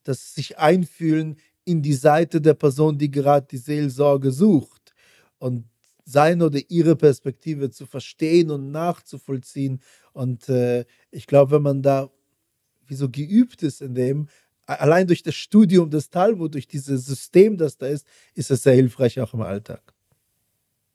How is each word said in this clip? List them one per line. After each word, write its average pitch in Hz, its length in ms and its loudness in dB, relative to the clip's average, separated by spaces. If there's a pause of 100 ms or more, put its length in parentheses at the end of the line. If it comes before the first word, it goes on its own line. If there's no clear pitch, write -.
dass - 320 -10
sich - 240 -14
einfühlen 160 800 0 (280)
in 165 180 -2
die 147 120 0
Seite 156 460 2
der 147 140 4
Person, 151 440 0
die 143 120 -4
gerade 139 400 0
die 135 80 -10
Seelsorge 143 760 -2
sucht. 165 640 0 (440)
Und 123 260 -8 (400)
seine 160 420 2
oder 139 220 -2
ihre 165 280 2
Perspektive 139 760 -2
zu - 160 -20
verstehen 160 640 -2
und 139 200 -8
nachzuvollziehen. 139 1080 -8 (320)
Und, 127 360 -8
äh, 123 360 -2 (260)
ich - 160 -18
glaub, 139 240 6
wenn 147 120 2
man 139 200 -2
da 135 280 0 (760)
wie 139 80 -14
so 135 160 -4
geübt 180 520 0
ist 143 200 -6
in 127 120 -12
dem, 139 340 -2 (380)
a-, 139 80 -8
allein 160 320 2
durch 175 160 0
das 156 120 -8
Studium 180 560 4
des 151 200 -4
Talmud, 180 440 -2
durch 139 140 -10
dieses 135 380 -8
System, 185 520 2
das 156 200 -4
da 127 80 -10
ist, 143 200 -8 (280)
ist - 160 -8
es 131 120 -2
sehr 135 120 6
hilfreich 123 460 0
auch 113 140 -8
im 110 80 -6
Alltag. 101 520 -12 (1000)